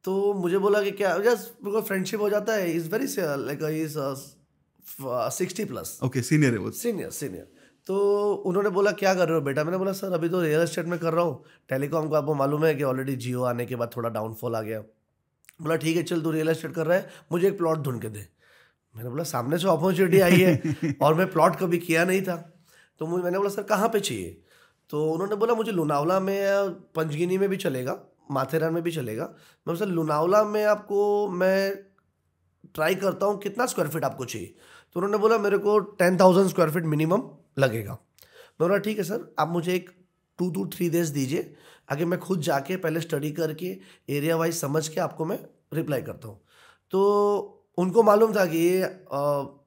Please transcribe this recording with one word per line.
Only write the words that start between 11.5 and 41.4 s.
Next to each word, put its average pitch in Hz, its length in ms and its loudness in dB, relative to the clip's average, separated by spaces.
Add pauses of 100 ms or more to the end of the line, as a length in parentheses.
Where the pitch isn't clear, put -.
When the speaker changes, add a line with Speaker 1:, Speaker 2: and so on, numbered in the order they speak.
Speaker 1:
टेलीकॉम 147 400 -2
को 151 60 0
आपको 151 180 2
मालूम 147 320 0
है 156 100 4
कि 147 80 -4
already 131 340 -2
Jio 123 280 -4
आने 120 200 -2
के 123 100 -8
बाद 117 220 -4
थोड़ा 117 120 -2
डाउनफॉल 110 460 -6
आ 110 60 -4
गया।" 107 180 -6 (840)
बोला, 156 140 0
"ठीक 160 220 0
है, 170 60 0
चल, 170 180 -2
तू 160 100 -2
रियल 156 180 0
एस्टेट 160 240 -4
कर 160 120 -2
रहा 175 120 2
है, 190 120 -4 (220)
मुझे 175 160 2
एक 196 100 0
प्लॉट 160 200 0
ढूंढ 131 240 -4
के 110 80 -8
दे।" 104 180 -12 (680)
मैंने 117 140 -10
बोला, 147 140 -6
"सामने 135 340 -2
से 175 100 0
अपॉर्चुनिटी 180 520 4
आई 180 160 8
है 175 260 6 (200)
Speaker 2:
<laughs> 143 200 -2
Speaker 1:
और 151 120 6
मैं 185 180 2
प्लॉट 165 240 4
कभी 175 220 0
किया 170 280 2
नहीं 190 160 2
था।" 175 420 -8 (360)
तो 156 80 -4
मुझे, 180 160 -2
मैंने 175 140 0
बोला, 202 120 0
"सर, 202 140 -6
कहाँ 214 260 2
पे 220 100 2
चाहिए?" 95 420 -6 (480)
तो 156 220 -2
उन्होंने 196 240 -2
बोला, 226 180 2
"मुझे 220 180 0
लोनावला 160 480 2
में 196 220 0
या 196 240 2
पंचगिनी 170 720 -2
में 196 120 2
भी 190 80 -2
चलेगा, 131 420 -4 (320)
माथेरान 151 420 0
में 170 100 -2
भी 170 80 -2
चलेगा।" 127 320 -6
मैं - 440 -16
बोला, 170 120 -4
"सर, 208 60 -2
लोनावला 165 580 2
में 214 220 0
आपको 208 640 0
मैं 190 460 2 (1000)
ट्राई 160 200 2
करता 196 300 -2
हूँ, 202 120 2
कितना 202 280 -2
स्क्वायर 160 240 -2
फीट 156 140 -4
आपको 131 220 -4
चाहिए?" 104 300 -12 (380)
तो 175 60 -4
उन्होंने 202 180 0
बोला, 220 200 6
"मेरे 202 200 2
को 208 220 4
टेन 185 400 2
थाउजेंड 185 300 8
स्क्वायर 160 220 0
फीट 170 120 -2
मिनिमम 160 400 2 (360)
लगेगा।" 110 320 0 (720)
मैं 170 80 2
बोला, 202 80 4
"ठीक 208 200 -2
है 196 60 -2
सर, 190 360 -6
आप 151 80 2
मुझे 175 280 -2
एक 175 140 -4 (480)
टू 180 140 -2
to 185 240 -6
थ्री 175 140 0
डेज 165 180 0
दीजिए, 139 480 -4 (360)